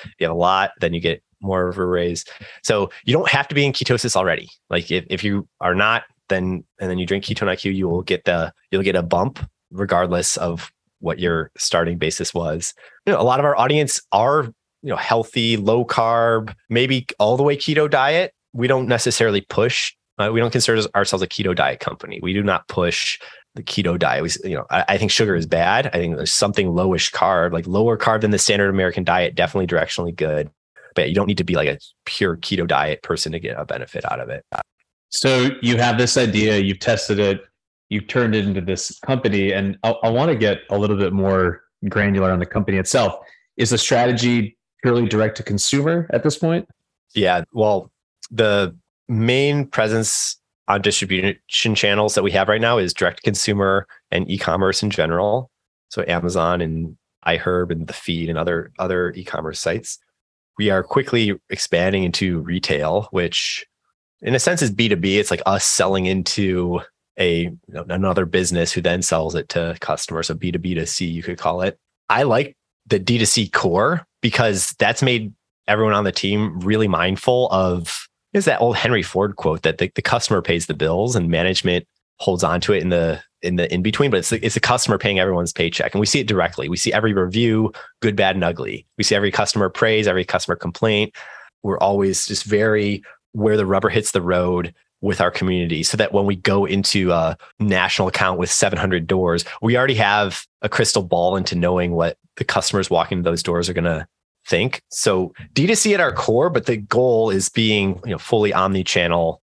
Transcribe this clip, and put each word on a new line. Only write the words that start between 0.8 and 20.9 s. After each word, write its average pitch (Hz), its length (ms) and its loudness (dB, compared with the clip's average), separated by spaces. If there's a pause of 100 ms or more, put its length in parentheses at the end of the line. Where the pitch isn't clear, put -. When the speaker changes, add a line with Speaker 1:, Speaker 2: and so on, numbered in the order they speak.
Speaker 1:
you 85 60 -4
get 82 240 -4 (180)
more 92 260 -2
of 90 100 -6
a 92 80 -2
raise. 87 400 -2 (380)
So 104 260 0 (160)
you 120 80 2
don't 170 160 2
have 143 180 2
to 151 80 -6
be 143 100 4
in 139 60 2
ketosis 123 440 0
already. 92 340 0 (200)
Like, 85 220 -4
if, 85 180 -2
if 92 140 -4
you 101 240 -2 (140)
are 90 140 0
not, 107 280 2 (240)
then, 92 360 -2 (160)
and 92 120 -6
then 90 80 -4
you 90 80 -4
drink 98 180 -2
ketone 107 220 -4
I 92 80 0
Q, 98 160 -4
you 95 160 -2
will 87 160 -2
get 90 220 -2
the, 82 280 -4 (160)
you'll 95 140 0
get 95 120 0
a 90 60 0
bump 87 380 -2 (320)
regardless 87 680 -2
of 85 340 -6 (280)
what 82 180 -6
your 82 400 -2
starting 85 400 0
basis 82 360 -4
was. 82 400 -4 (320)
You 202 80 2
know, - 80 2
a - 20 2
lot 127 160 4
of 143 60 4
our 143 100 2
audience 139 460 2 (100)
are, 131 320 2 (400)
you 143 60 -8
know, 110 60 -4
healthy, 117 600 0
low 110 280 2
carb, 113 680 0 (160)
maybe 127 380 0 (120)
all 113 180 4
the 139 60 2
way 143 140 2
keto 151 320 0
diet. 147 440 2 (200)
We 123 140 0
don't 131 200 2
necessarily 113 540 2
push, - 520 -2 (240)
uh, 104 140 0
we 113 80 2
don't 117 120 2
consider 117 300 2 (120)